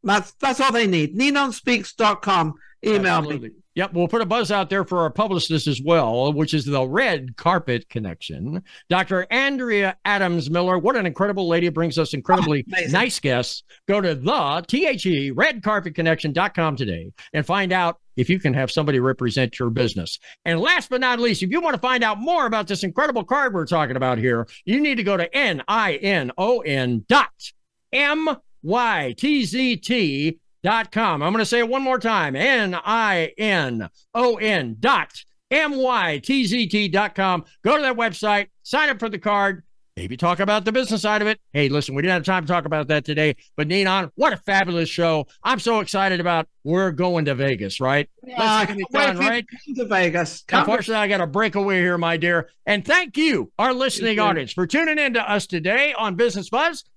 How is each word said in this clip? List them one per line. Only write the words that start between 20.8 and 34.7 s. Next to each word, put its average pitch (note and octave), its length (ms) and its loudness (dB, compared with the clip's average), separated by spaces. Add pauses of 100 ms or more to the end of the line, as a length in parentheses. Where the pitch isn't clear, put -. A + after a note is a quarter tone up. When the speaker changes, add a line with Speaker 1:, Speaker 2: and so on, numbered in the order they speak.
Speaker 2:
but B3+ 100 -2
not B3 220 2
least, A3+ 200 2
if F#3 80 -2
you D#4+ 120 0
want D#4 140 0
to - 60 -6
find B3 220 0
out G#3+ 160 0
more D4 280 0
about G#3+ 200 -2
this G3 160 -4
incredible A#3+ 400 0
card C4 300 0
we're E3 140 -2
talking D3+ 280 0
about B2+ 220 2
here, A#2 300 0 (180)
you A#3+ 160 2
need D4 140 2
to A3+ 80 -2
go G3 120 0
to E3+ 180 -2
N G#3+ 360 0
I G#3 260 2
N D#3 420 0
O A3+ 220 2
N B2+ 480 -2
dot C4 220 4 (640)
M D4 420 0 (280)
Y F#3 540 0
T C#4 280 0
Z A#3+ 320 0
T D#3+ 640 -2 (240)
dot A3 280 0
com. F3+ 320 0
I'm E3+ 80 2
gonna A3 120 0
say A#3 140 0
it A#3 100 2
one B3+ 140 -2
more B3+ 160 0
time, F#3 380 0
N G#3 400 0
I G3+ 600 0
N C#3 540 -2 (240)
O A#3+ 240 2
N E3+ 420 -2